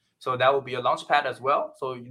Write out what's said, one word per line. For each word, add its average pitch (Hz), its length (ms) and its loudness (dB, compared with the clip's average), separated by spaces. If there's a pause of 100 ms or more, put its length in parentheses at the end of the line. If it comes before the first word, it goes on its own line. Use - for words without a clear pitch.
(180)
So 131 180 -4
that 127 160 6
will 139 100 2
be 123 120 -8
a 127 80 -4
launch 147 260 -2
pad 147 200 2
as 120 120 -6
well. 135 380 0
So 127 340 -8